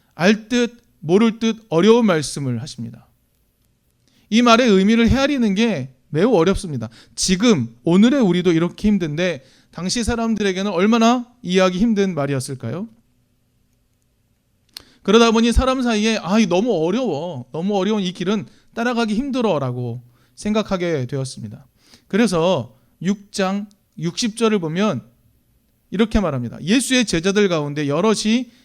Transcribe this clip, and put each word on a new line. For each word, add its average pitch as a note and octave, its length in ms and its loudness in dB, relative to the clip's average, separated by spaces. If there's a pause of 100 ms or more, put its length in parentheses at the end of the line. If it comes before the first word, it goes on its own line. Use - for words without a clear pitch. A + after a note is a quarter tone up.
(160)
알 G#3+ 320 0
듯 A#3+ 340 -2 (180)
모를 G#3+ 400 2
듯 A3+ 300 -4
어려운 G#3+ 360 4
말씀을 C#3+ 560 -2
하십니다. A#2 480 -14 (1200)
이 A3 120 4
말의 A#3+ 280 4
의미를 G#3+ 400 4
헤아리는 B3+ 460 0
게 F#3 400 -2 (120)
매우 F#3+ 280 0
어렵습니다. D#3+ 540 -2 (260)
지금 G3+ 680 0
오늘의 A3 380 4
우리도 F3+ 320 2
이렇게 F3 340 -2
힘든데 E3+ 560 -2 (280)
당시 F#3 320 -6
사람들에게는 G#3 680 -2
얼마나 A3+ 540 2 (160)
이해하기 F#3 380 0
힘든 G3 340 2
말이었을까요? C#3 760 -6 (2250)
그러다 A3+ 300 4
보니 A#3 200 2
사람 C4 300 -2
사이에 A3 400 0
"아, F#3 160 0
이 A3+ 80 4
너무 F3+ 400 0
어려워. F3 640 -4
너무 F#3+ 240 -4
어려운 G3+ 280 0
이 F3 80 -4
길은 F#3 340 -4 (300)
따라가기 A3+ 400 -2
힘들어"라고 C#3+ 880 -4 (320)
생각하게 F3+ 720 -2
되었습니다. C3 600 -10 (400)
그래서 F3 720 0 (240)
육 G3 300 -4
장 G3+ 360 -4 (300)
육십 G3+ 400 -6
절을 G#3+ 220 0
보면 E3 500 -4 (800)
이렇게 A3 300 0
말합니다. B2+ 420 -4
"예수의 B3 440 0
제자들 F#3+ 440 0
가운데 D3 380 -2
여럿이 G#3+ 640 0 (140)